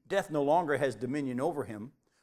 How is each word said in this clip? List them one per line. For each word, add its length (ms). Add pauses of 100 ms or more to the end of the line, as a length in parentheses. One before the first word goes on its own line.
Death 220
no 140
longer 340
has 180
dominion 440
over 240
him. 280 (320)